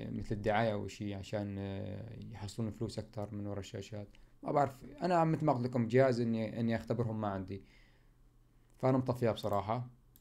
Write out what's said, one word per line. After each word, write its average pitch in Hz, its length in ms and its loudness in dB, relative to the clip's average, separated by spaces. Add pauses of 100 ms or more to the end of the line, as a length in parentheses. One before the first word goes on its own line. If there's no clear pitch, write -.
(100)
مثل 110 240 -4
الدعاية 104 380 4
أو 101 160 -2
شيء 101 280 -6
عشان، 101 420 -4
آه، 98 600 -8 (140)
يحصلون 104 380 -6
فلوس 110 280 -6
أكتر 104 360 -8
من 101 120 -6
ورا 101 140 -4
الشاشات. 104 480 -10 (340)
ما 160 100 -2
بعرف، 143 240 4 (260)
أنا 180 120 4
عم 160 180 6
مثل 156 120 0
ما 147 80 6
قلت 123 140 2
لكم 120 220 2
جهاز 127 320 6
إني، 113 400 0
إني 113 160 2
أختبرهم 110 440 -2
ما 104 80 0
عندي. 98 340 -6 (1160)
فأنا 131 200 4
مطفيها 123 340 2
بصراحة. 104 540 -2 (340)